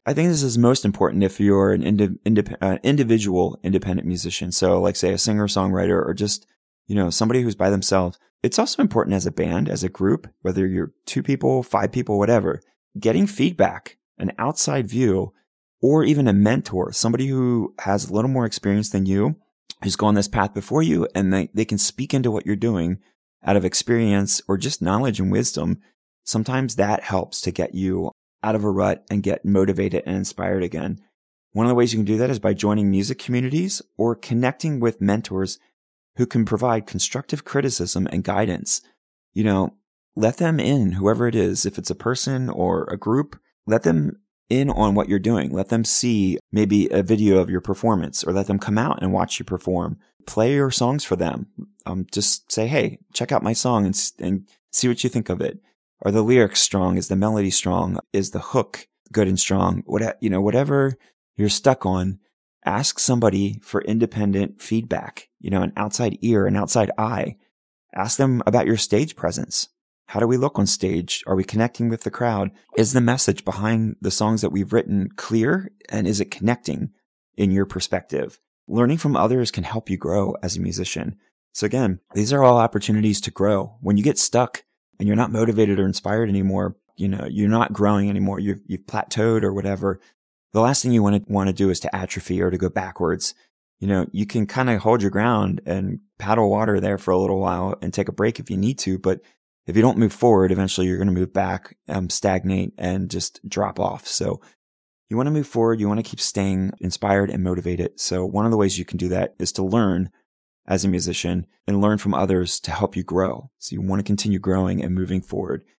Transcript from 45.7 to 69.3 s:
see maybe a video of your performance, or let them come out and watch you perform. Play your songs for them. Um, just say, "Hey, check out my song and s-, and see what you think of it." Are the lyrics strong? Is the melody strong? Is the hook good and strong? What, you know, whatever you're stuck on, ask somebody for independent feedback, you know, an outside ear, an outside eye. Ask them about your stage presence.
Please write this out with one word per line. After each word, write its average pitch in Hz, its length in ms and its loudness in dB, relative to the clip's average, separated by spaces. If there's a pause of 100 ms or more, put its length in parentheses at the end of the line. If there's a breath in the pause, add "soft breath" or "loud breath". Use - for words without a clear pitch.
see 104 540 2 (120)
maybe 104 380 4
a 101 160 2
video 104 340 4
of 90 100 2
your 90 120 -2
performance, 95 640 -2
or 87 80 -2
let 98 160 -2
them 98 100 0
come 104 200 -2
out 113 220 -2
and 92 120 -2
watch 92 260 -2
you - 60 -10
perform. 90 520 -4 (300 soft breath)
Play 120 280 2
your 139 180 0
songs 131 320 0
for - 100 0
them. 82 320 -4 (400)
Um, 92 240 -4
just - 400 -2
say, 110 160 -2
"Hey, 139 320 -2 (140)
check - 180 -6
out 135 140 0
my 110 80 0
song 113 340 0
and 95 80 0
s-, - 240 -4
and 95 300 -4 (240 soft breath)
see - 160 0
what 120 160 -2
you 127 60 0
think 113 180 -4
of 90 120 -4
it." - 200 -6 (420)
Are 98 80 0
the 107 120 2
lyrics 113 380 4
strong? 92 360 2
Is 90 100 -2
the 95 100 -2
melody 101 340 2
strong? 92 480 -2 (140)
Is 98 200 -2
the - 80 -6
hook - 480 -4 (240)
good 104 160 2
and 95 100 0
strong? 92 480 0
What, 110 340 -2
you 107 100 0
know, 95 100 0
whatever 139 560 2 (400 soft breath)
you're 104 120 2
stuck 131 380 2
on, 92 320 -2 (500)
ask 104 300 -2
somebody 107 640 2
for - 200 -4
independent 104 800 -2
feedback, - 680 -6 (120)
you 95 100 -8
know, 95 120 0
an - 140 -2
outside 104 440 -4
ear, 107 260 2
an 101 100 2
outside 101 420 0
eye. - 380 -4 (580)
Ask 98 240 -4
them 127 280 2
about 104 200 2
your 110 100 2
stage 117 400 -2
presence. - 520 -6 (400)